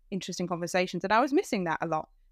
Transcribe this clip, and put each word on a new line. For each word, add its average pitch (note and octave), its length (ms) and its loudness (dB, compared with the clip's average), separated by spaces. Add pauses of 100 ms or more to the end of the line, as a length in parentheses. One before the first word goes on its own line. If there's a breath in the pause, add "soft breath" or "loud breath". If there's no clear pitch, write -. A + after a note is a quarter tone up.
interesting F#3 380 -4
conversations. F3+ 580 -2
And - 80 2
I A3+ 80 6
was C#4 100 2
missing C4+ 320 2
that E3 180 -2
a E3+ 60 -2
lot. D#3 220 -2 (220)